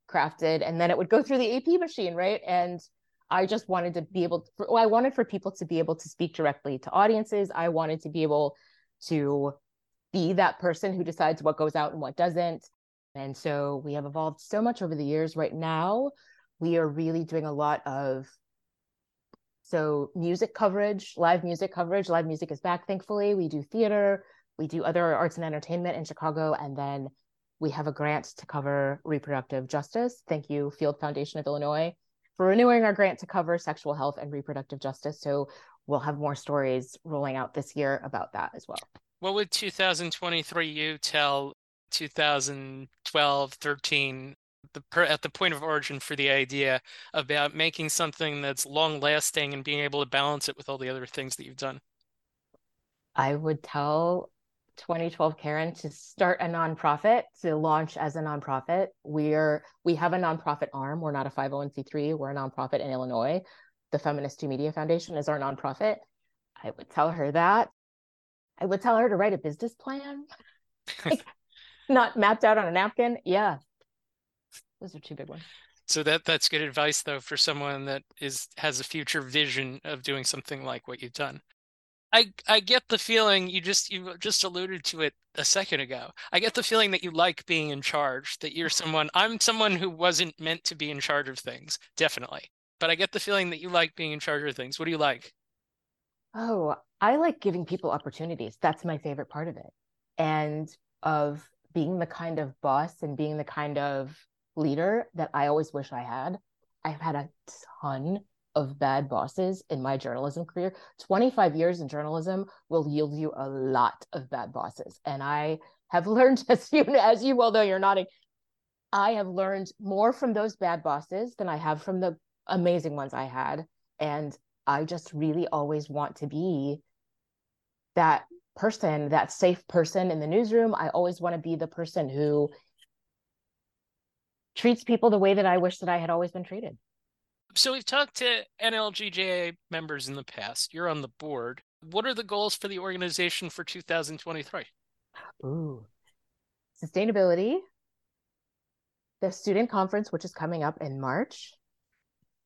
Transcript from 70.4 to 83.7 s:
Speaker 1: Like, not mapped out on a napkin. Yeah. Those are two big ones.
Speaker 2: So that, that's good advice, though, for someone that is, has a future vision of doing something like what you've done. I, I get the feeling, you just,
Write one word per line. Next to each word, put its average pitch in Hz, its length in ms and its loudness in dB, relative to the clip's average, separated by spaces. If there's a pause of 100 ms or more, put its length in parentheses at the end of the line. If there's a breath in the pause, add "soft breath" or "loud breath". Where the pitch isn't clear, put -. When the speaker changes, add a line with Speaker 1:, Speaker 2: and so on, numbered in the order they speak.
Speaker 1:
Like, - 180 0 (640 loud breath)
not 247 280 6
mapped 214 260 6
out 214 140 8
on 202 80 2
a 165 60 -2
napkin. 214 520 2
Yeah. 185 340 2 (1200)
Those 180 140 -16
are 151 40 -14
two - 160 -16
big 147 140 -14
ones. 165 140 -14 (440 loud breath)
Speaker 2:
So 156 160 2
that, 156 220 2
that's 160 240 2
good 151 120 0
advice, 147 400 0
though, 143 180 -4
for 143 180 -8
someone 143 480 0
that 139 160 -6 (180)
is, 135 280 -8 (100)
has 139 220 -2
a 131 40 -6
future 156 380 -4
vision 131 640 -2
of 147 180 -8
doing 135 220 -4
something 135 420 -6
like 123 220 -8
what 127 140 -12
you've 120 120 -14
done. 139 280 -8 (720)
I, 220 220 6 (140)
I 214 120 6
get 233 300 2
the 220 80 2
feeling, 202 520 4
you 185 120 -4
just, 190 300 0